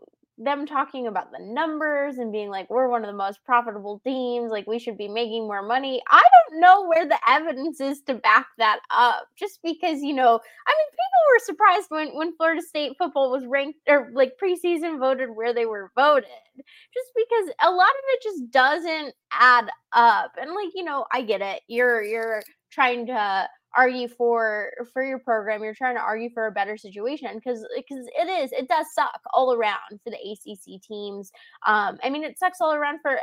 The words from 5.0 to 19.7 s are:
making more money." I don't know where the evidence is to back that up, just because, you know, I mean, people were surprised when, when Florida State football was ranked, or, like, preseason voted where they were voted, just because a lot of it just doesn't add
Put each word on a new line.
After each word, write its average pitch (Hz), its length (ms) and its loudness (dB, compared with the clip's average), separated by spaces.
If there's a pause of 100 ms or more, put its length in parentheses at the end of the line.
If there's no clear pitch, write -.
making 226 360 -4
more 202 200 -6
money." 254 460 -4
I 330 140 8
don't 659 380 8
know 370 260 8
where 330 200 2
the 311 120 0 (100)
evidence 294 500 0
is 277 240 -6
to 269 120 -4
back 220 320 4 (100)
that 214 240 2 (100)
up, 240 360 2 (120)
just - 240 -8
because, 330 380 -4
you 294 140 -4
know, 240 260 4 (260)
I - 40 2
mean, 605 200 0
people 740 340 2 (100)
were 466 100 4
surprised 392 460 2
when, 311 260 -6
when 320 200 -6
Florida 320 260 0
State 294 340 -6
football 277 340 0
was 262 140 -4
ranked, 277 420 -4
or, 285 280 2
like, 254 180 2 (100)
preseason 349 560 -2
voted 254 300 -2
where 226 240 -4
they 233 140 -2
were 202 280 -8
voted, 277 300 4 (320)
just - 580 -14
because 453 480 -2
a 330 80 6
lot 370 200 4
of 539 180 -4
it 523 140 0
just 330 280 -8
doesn't 302 640 0 (180)
add 240 360 6 (240)